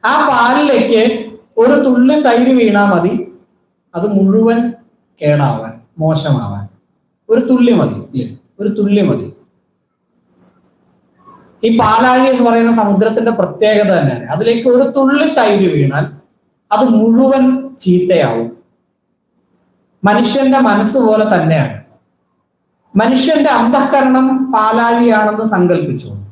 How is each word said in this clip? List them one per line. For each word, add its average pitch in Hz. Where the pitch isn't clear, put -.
ആ 254
പാലിലേക്ക് 247
ഒരു 254
തുള്ളി 262
തൈര് 254
വീണാ 202
മതി, 185
അത് 180
മുഴുവൻ 226
കേടാവാൻ, 139
മോശമാവാൻ. 127
ഒരു 226
തുള്ളി 247
മതി, 151
ഇല്ലേ? 120
ഒരു 208
തുള്ളി 202
മതി. -
ഈ 226
പാലാഴി 254
എന്ന് 240
പറയുന്ന 233
സമുദ്രത്തിന്റെ 220
പ്രത്യേകത 208
തന്നെയാണ്. 127
അതിലേക്ക് 226
ഒരു 247
തുള്ളി 294
തൈര് 196
വീണാൽ 139
അത് 240
മുഴുവൻ 254
ചീത്തയാവും. 160
മനുഷ്യന്റെ 247
മനസ്സ് 214
പോലെ 214
തന്നെയാണ്. 151
മനുഷ്യന്റെ 285
അന്തഃകരണം 262
പാലാഴിയാണെന്ന് 220
സങ്കല്പിച്ചു. 170